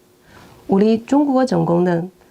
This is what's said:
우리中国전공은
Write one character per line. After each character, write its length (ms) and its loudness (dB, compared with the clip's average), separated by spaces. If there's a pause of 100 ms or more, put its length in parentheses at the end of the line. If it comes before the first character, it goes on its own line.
(680)
우 100 0
리 280 2
中 200 2
国 200 0
전 200 -2
공 200 0
은 240 -2 (220)